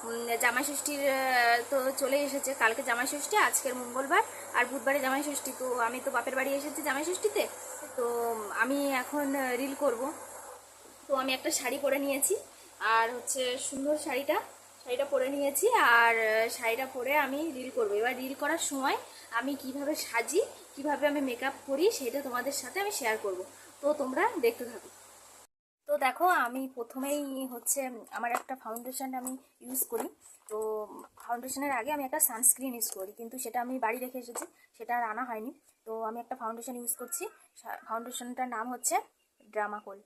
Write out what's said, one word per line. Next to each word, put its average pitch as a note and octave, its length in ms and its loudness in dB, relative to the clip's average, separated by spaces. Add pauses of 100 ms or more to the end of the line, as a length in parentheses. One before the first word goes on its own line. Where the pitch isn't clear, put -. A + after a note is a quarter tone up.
উম, A#3 240 -6 (140)
জামাই B3 220 4
ষষ্ঠীর, C#4+ 460 -2
আহ, C4+ 60 4 (540)
তো C4+ 220 2
চলে C4+ 260 2 (100)
এসেছে। C4+ 260 -2
কালকে A#3 300 4
জামাই A#3+ 240 0
ষষ্ঠী, D4 300 -2
আজকের B3+ 380 4
মঙ্গলবার, C4 480 2 (300)
আর B3 120 4
বুধবারে C4+ 340 0
জামাই C4 240 0
ষষ্ঠী। C#4+ 360 -4
তো B3+ 280 -2
আমি B3 180 -4
তো C4+ 60 -2
বাপের B3 240 0
বাড়ি C4 180 2
এসেছি C#4+ 280 -4
জামাই C#4+ 240 0
ষষ্ঠীতে। F#4 420 0 (500)
তো B3 80 0 (580)
আমি C#4 280 2
এখন, C#4 440 0
আহ, C4 200 0
রিল C4+ 280 -2
করব। A#3+ 180 2 (1040)
তো C#4+ 80 2
আমি C4 180 2
একটা C4 180 -2
শাড়ি C4+ 300 0
পরে C#4 180 4
নিয়েছি, C#4 360 2 (440)
আর A3+ 360 4
হচ্ছে B3 420 -2
সুন্দর C#4 400 0
শাড়িটা, D4 400 0 (460)
শাড়িটা B3+ 220 0
পরে C4+ 240 2
নিয়েছি, C#4+ 440 2
আর, A#3 460 8
আহ, A3 300 4
শাড়িটা B3 440 -2
পরে C4 240 2
আমি D4 340 0
রিল B3+ 240 -6
করব। A3 160 2
এবার A#3 260 2
রিল C4 160 -6
করার D4 360 0
সময় C#4+ 280 0 (340)
আমি B3+ 240 -2
কিভাবে C#4 400 -4
সাজি, A#3 460 0 (340)
কিভাবে C#4+ 320 0
আমি C#4+ 140 2
মেকআপ C4+ 320 -2 (140)
করি, D4+ 240 4
সেটা C4+ 300 -4
তোমাদের B3 300 -4
সাথে C4+ 280 -6
আমি G4+ 120 0
শেয়ার A3+ 260 0
করব। F#3+ 260 -4 (380)
তো C#4+ 120 4
তোমরা D4 360 2 (160)
দেখতে A#3 200 2
থাকো। A3+ 240 -12 (1000)
তো D4 100 0
দেখো, C#4 300 2
আমি C4 340 2 (140)
প্রথমেই C4+ 800 -4
হচ্ছে C4 360 -2 (220)
আমার A#3 200 -4
একটা B3 240 -4
ফাউন্ডেশন B3+ 580 -8
আমি B3+ 240 -6 (240)
ইউজ B3+ 200 -4 (100)
করি। A#3 160 -2 (420)
তো G#3+ 80 -6 (580)
ফাউন্ডেশনের C4 560 -4
আগে B3+ 200 -2
আমি D4 120 -2
একটা C#4+ 160 -2
সানস্ক্রিন B3+ 540 4
ইউজ A#3 180 -4
করি, G3 200 -8
কিন্তু A#3 260 -12
সেটা A#3+ 240 -4
আমি B3+ 180 -4
বাড়ি A3+ 200 0
রেখে B3 200 -8
এসেছি, A#3 260 -10 (320)
সেটা A#3+ 200 -4
আর A#3+ 60 0
আনা A3 200 -2
হয়নি। A#3 280 -6 (340)
তো A3 180 -6
আমি A3+ 160 -4
একটা A#3+ 160 -8
ফাউন্ডেশন A#3 400 -8
ইউজ A#3+ 200 -4
করছি, B3+ 320 -6 (280)
সা-, - 320 -12
ফাউন্ডেশনটার A#3+ 600 -6
নাম A3+ 260 -4
হচ্ছে B3 220 0 (560)
ড্রামাকোল G#3 540 -4